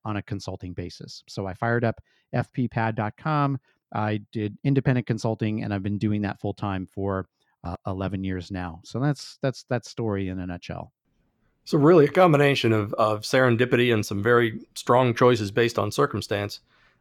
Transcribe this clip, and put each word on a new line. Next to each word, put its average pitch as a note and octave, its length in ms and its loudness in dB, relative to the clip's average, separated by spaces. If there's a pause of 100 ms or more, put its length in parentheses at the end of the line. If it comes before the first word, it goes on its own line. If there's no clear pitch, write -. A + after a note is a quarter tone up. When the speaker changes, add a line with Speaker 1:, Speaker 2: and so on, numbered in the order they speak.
Speaker 1:
on G#2+ 120 -6
a G2 60 -4
consulting F#2 520 -10
basis. - 540 -14
So G2 180 -8
I F#2 80 -8
fired A#2 300 0
up A2+ 160 -2 (320)
F - 200 -4
P B2+ 140 -2
pad A2+ 300 -2
dot G#2+ 200 -4
com. C#3+ 420 -2 (360)
I G#2+ 260 -2 (120)
did G#2 320 -6
independent C3+ 420 2
consulting, A2 560 -2
and G#2 100 -6
I've G2 120 -4
been G2+ 140 -2
doing G#2 240 0
that G2+ 180 -6
full G2+ 140 -6
time F#2+ 380 -6
for, G2 360 -4 (340)
uh, F2 140 -8 (100)
eleven F#2+ 380 -4
years F#2 260 -6
now. F2+ 340 -8
So - 140 -10
that's, C#3 420 -4
that's - 300 -4
that B2 160 -4
story G2+ 420 -4
in F#2 120 -6
a F2+ 60 -8
nutshell. F2 460 -12 (720)
Speaker 2:
So - 140 0
really D3+ 260 8
a C#3+ 60 2
combination C#3+ 600 4
of, G#2+ 220 0
of G#2+ 260 0
serendipity B2 760 2
and G#2+ 100 0
some G2+ 200 -6
very A#2 360 2 (140)
strong B2 400 4
choices A2 380 4
based A#2 260 0
on G#2 140 -2
circumstance, G#2 680 -4 (400)